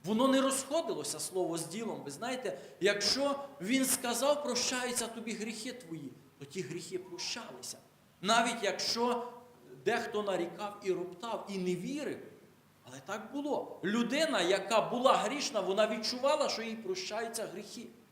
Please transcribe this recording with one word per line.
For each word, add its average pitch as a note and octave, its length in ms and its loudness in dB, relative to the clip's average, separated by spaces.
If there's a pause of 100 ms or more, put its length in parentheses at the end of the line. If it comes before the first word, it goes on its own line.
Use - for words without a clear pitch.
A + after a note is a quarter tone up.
Воно A3 240 4
не C4+ 140 6
розходилося C4 760 0
слово E3+ 380 -2
з D3 100 -4
ділом. F#3+ 380 -6
Ви C#3+ 60 -6
знаєте, A3 480 -4 (200)
якщо B3 560 4 (260)
Він C4 240 4
сказав: C4 580 2
"Прощаються A#3+ 640 0
тобі A3 260 -6
гріхи A3+ 400 -6
твої", D#3+ 380 -10 (280)
то C#3 60 -10
ті F#3 160 -6
гріхи E3+ 380 -6
прощалися. F#3 800 -8 (440)
Навіть A#3 420 4
якщо A#3+ 640 0 (580)
дехто A3 380 2
нарікав F#3+ 600 -2
і F#3+ 80 2
роптав, F3+ 580 -4
і G3 80 -4
не F3+ 180 2
вірив, A#3 440 -4 (680)
але C3 160 -14
так G#3+ 280 -6
було. C#4+ 500 -2
Людина, A#3 580 4
яка G3 400 4
була A#3+ 320 4
грішна, G#3+ 460 2
вона G3 280 4
відчувала, B3 640 2
що A3 120 -2
їй A3 140 -4
прощаються G#3+ 800 -4
гріхи. A3 340 -12 (240)